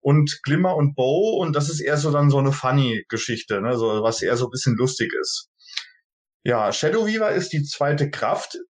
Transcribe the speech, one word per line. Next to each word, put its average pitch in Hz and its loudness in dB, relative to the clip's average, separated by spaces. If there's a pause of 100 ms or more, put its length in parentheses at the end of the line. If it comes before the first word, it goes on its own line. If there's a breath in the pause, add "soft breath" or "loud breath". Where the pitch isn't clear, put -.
Und 147 4
Glimmer 175 2
und 143 2
Bow, 165 2
und 156 -2
das 147 -2
ist 156 -6
eher 147 0
so 147 0
dann 143 4
so 139 4
eine 139 2
funny 131 0
Geschichte, 110 -4
ne, 120 -2
so, 107 0
was 113 0
eher 113 0
so 123 0
ein 113 -8
bisschen 123 0
lustig 127 -2
ist. - -8 (960 loud breath)
Ja, 113 2
Shadow 196 0
Weaver 220 0
ist - -4
die 147 -2
zweite 143 -2
Kraft - -4 (140)